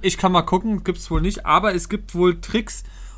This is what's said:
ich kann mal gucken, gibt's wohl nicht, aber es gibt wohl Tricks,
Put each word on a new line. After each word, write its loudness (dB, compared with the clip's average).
ich 2
kann 2
mal 4
gucken, 0
gibt's -4
wohl 2
nicht, -2
aber 4
es -4
gibt -6
wohl 4
Tricks, -4